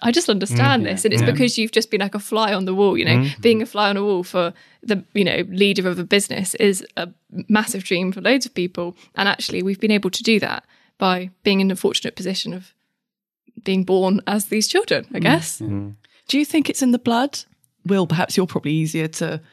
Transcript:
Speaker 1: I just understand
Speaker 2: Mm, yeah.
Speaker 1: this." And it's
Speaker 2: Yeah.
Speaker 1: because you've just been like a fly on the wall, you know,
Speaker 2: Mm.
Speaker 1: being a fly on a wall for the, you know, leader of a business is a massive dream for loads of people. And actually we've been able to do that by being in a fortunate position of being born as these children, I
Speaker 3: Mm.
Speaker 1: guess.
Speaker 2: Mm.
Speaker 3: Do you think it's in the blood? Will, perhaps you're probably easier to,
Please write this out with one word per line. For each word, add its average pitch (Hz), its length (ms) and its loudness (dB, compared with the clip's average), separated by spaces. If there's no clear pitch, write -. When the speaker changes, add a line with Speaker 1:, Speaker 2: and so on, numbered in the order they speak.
Speaker 1:
I 240 100 2
just 339 160 2
understand 214 540 2
Speaker 2:
Mm, - 40 -2
yeah. - 60 -4
Speaker 1:
this." 196 140 -6
And 214 80 0
it's 226 80 4
Speaker 2:
Yeah. 240 80 4
Speaker 1:
because 247 280 2
you've 220 140 -2
just 226 180 0
been 202 100 0
like 196 140 -4
a 214 60 -4
fly 214 320 -2
on 190 140 -2
the 185 80 -2
wall, 190 240 4
you - 80 0
know, - 120 4
Speaker 2:
Mm. 139 220 -2
Speaker 1:
being 226 220 4
a 226 40 -4
fly 208 220 0
on 202 80 0
a 202 80 -2
wall 190 180 0
for 180 300 -2
the, 196 200 -2
you 202 100 4
know, 175 240 0
leader 190 400 2
of 175 100 -4
a 175 60 -4
business 202 520 -2
is 196 280 2
a 175 120 -6
massive 214 360 0
dream 185 280 -2
for 190 80 -8
loads 247 240 2
of - 100 -12
people. 180 420 -6
And 196 140 0
actually - 340 -4
we've 190 180 -2
been 214 100 2
able 202 200 2
to - 120 -8
do 226 180 4
that - 240 -6
by 185 320 -2
being 196 180 2
in 190 100 2
a - 60 -2
fortunate - 400 -2
position 185 360 -6
of 185 220 -14
being 190 200 2
born 185 420 2
as 208 200 -2
these 214 220 -2
children, 339 460 0
I 190 40 -4
Speaker 3:
Mm. 170 40 -2
Speaker 1:
guess. 254 380 0
Speaker 2:
Mm. 101 340 -6
Speaker 3:
Do 269 100 0
you 294 60 2
think 294 260 0
it's - 120 -2
in 254 100 4
the 247 60 2
blood? 240 420 0
Will, 190 200 2
perhaps 170 300 -2
you're 185 100 2
probably - 260 -4
easier 160 360 -2
to, 160 320 -6